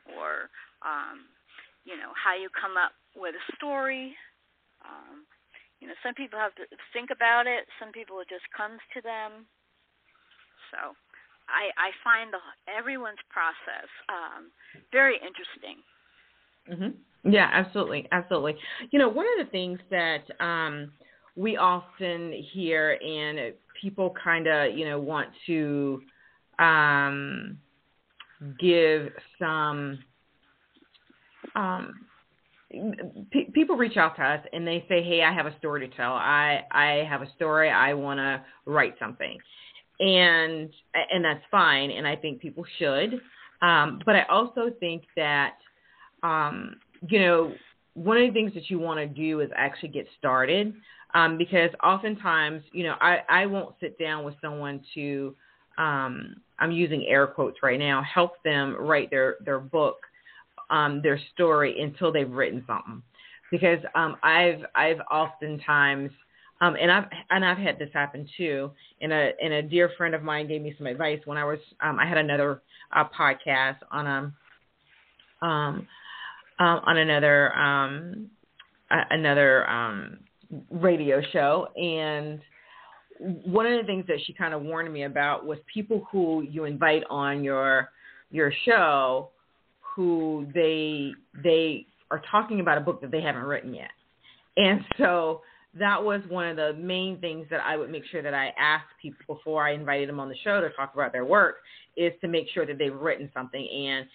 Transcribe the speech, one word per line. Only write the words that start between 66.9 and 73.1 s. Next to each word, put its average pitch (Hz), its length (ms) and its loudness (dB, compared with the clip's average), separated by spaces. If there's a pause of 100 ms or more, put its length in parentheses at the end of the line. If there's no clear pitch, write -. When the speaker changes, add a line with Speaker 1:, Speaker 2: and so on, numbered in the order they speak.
Speaker 2:
I've, 196 140 4 (260)
and 190 160 4
I've 180 120 2
had 185 200 -2
this 147 160 -8
happen 147 420 -4
too. 147 360 -4 (280)
And 160 100 -2
a, 151 200 2 (120)
and 156 120 -2
a 147 80 0
dear 175 340 4
friend 165 180 -2
of 156 80 -4
mine 151 260 -4
gave 156 120 -4
me 151 160 -10
some 147 100 -10
advice 151 380 -4
when 147 140 -6
I 147 60 -2
was, 151 160 -4 (200)
um, 147 180 -2
I 135 80 4
had 170 120 2
another, 143 420 0 (340)
uh, 151 100 6 (140)